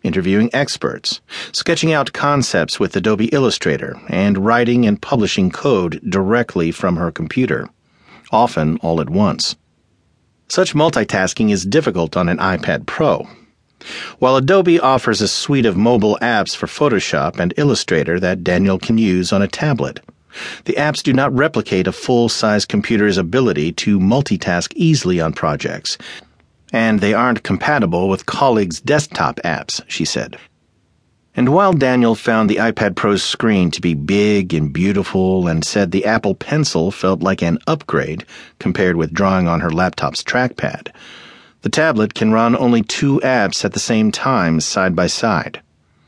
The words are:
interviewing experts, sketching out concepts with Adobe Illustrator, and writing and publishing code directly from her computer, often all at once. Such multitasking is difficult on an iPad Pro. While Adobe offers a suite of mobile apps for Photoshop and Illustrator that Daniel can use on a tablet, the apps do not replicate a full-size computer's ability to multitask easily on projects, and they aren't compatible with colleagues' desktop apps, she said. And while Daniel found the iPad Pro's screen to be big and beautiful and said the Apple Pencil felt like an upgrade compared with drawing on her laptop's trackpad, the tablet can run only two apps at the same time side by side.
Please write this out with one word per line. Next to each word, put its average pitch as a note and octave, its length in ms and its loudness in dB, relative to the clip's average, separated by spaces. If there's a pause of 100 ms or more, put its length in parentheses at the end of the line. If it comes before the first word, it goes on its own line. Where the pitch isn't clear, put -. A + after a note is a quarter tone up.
interviewing F#2+ 500 0
experts, - 720 -4 (300)
sketching D#3+ 400 0
out C#3+ 200 0
concepts C3+ 680 0
with - 160 0
Adobe G#2+ 340 0
Illustrator, - 720 -2 (100)
and G2 360 0
writing A#2+ 420 2
and G#2 140 2
publishing G2+ 500 0
code F2+ 580 0
directly F#2+ 640 0
from F2+ 260 -2
her E2+ 140 -2
computer, - 580 -4 (640)
often D#2+ 460 2
all E2 240 -2
at D2+ 100 -4
once. F#2+ 460 0 (880)
Such - 280 0
multitasking A2 760 0
is F#2+ 140 0
difficult G2+ 500 0
on F2+ 140 0
an F2 80 0
iPad F2+ 480 -2
Pro. - 420 -2 (920)
While C3 180 4
Adobe E3+ 420 4
offers B2+ 440 2
a G2 60 2
suite C3+ 380 0
of F#2 120 2
mobile G#2+ 420 4
apps G#2+ 340 0
for - 120 -8
Photoshop F2+ 720 0
and F2 180 0
Illustrator F2+ 640 0
that F2+ 240 -2
Daniel F#2 340 2
can A2+ 200 0
use F#2 340 2
on G2 80 2
a G2 80 0
tablet, A#2+ 520 -4 (640)
the A#2 80 -2
apps D3 300 -2
do C#3+ 100 0
not C3+ 200 2
replicate A#2 540 0
a F#2 60 -2
full-size A2+ 720 0
computer's G#2 540 0
ability F2 540 0
to G2+ 280 0
multitask G2 720 0
easily B2 460 2
on D#2 120 0
projects, D#2+ 640 -6 (760)
and A2+ 280 2
they G#2 140 2
aren't A#2+ 300 0
compatible F#2+ 640 0
with F#2+ 180 -2
colleagues' A2 540 0
desktop C#3 640 -2
apps, - 420 -6
she - 180 -6
said. - 320 -6 (1000)
And B2+ 140 2
while F#3+ 220 4
Daniel B2+ 440 4
found A2 320 2
the G2+ 80 2
iPad G#2 400 0
Pro's G2+ 260 0
screen G2 500 0
to - 80 -8
be E2+ 140 0
big F#2+ 600 0
and D2+ 180 0
beautiful F#2 720 0
and E2 180 0
said F#2 280 -2
the F#2+ 120 0
Apple G#2+ 300 0
Pencil G2 560 -2
felt F#2 320 -2
like F#2 200 -2
an E2 240 0
upgrade D#2+ 580 -4 (340)
compared F#2 380 0
with D#2+ 160 -2
drawing F#2+ 340 2
on E2+ 140 0
her E2 100 -2
laptop's E2 540 -4
trackpad, - 640 -4 (720)
the - 80 -4
tablet G#2+ 420 2
can A2 200 0
run A#2 240 2
only A#2+ 260 2
two C#3 380 -2
apps A#2+ 440 0
at G2 80 -2
the - 60 -6
same A2 320 0
time F2+ 500 0
side F#2 360 0
by F2+ 100 2
side. - 560 -4 (460)